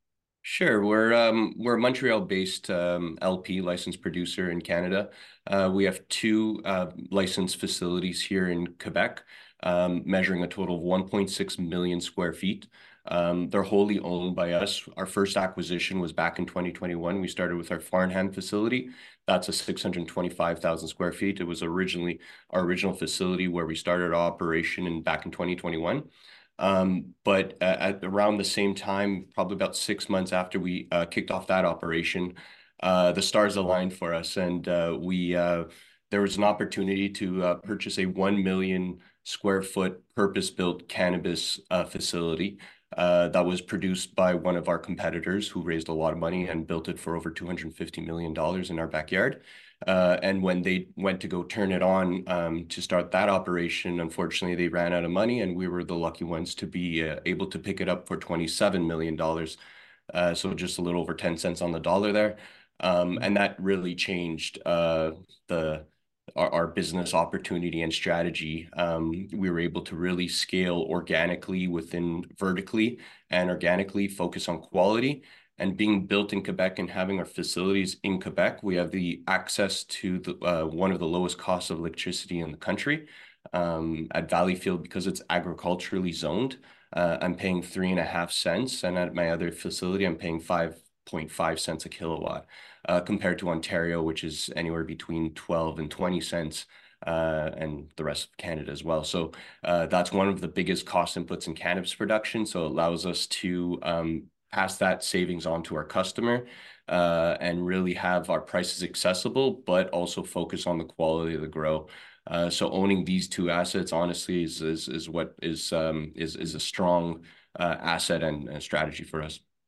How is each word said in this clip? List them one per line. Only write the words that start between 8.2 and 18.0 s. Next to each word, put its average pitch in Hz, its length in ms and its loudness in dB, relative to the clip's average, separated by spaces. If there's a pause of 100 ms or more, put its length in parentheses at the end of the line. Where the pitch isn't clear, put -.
here 92 280 0
in 87 280 -2
Quebec, - 460 -2 (400)
um, 90 420 2
measuring 92 380 2
a 87 40 -2
total 90 280 -2
of 82 60 -4
one 92 260 2
point 98 240 0
six - 260 -4
million 90 420 0
square 85 340 -2
feet. - 340 -4 (400)
Um, 87 420 2
they're 101 140 2
wholly 104 360 4
owned 87 360 -2
by 87 160 0
us. 92 440 0
Our 92 120 -4
first 98 280 2
acquisition 92 640 -2
was 82 140 -2
back 82 240 0
in 90 80 -2
twenty 90 260 -4
twenty-one. 87 480 -2
We 92 80 -2
started 87 300 -2
with 85 140 -6
our 85 80 -2
Farnham 92 520 2